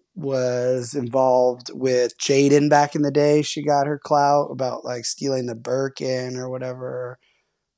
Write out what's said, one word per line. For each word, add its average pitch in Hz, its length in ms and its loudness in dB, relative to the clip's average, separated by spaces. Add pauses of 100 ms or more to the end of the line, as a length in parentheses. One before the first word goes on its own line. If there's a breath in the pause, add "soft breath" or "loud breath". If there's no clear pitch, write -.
(140)
was 127 800 -2
involved 127 800 2
with 127 460 0
Jaden 143 500 4
back 147 240 4
in 156 80 -2
the 143 80 2
day. 147 320 4
She 147 220 -8
got 143 240 0
her 147 100 -4
clout 143 540 2
about, 127 340 -6
like, 123 180 -8
stealing 131 440 -4
the 120 80 -8
Birkin 127 840 -4
or 127 100 -10
whatever. 127 720 -10 (600)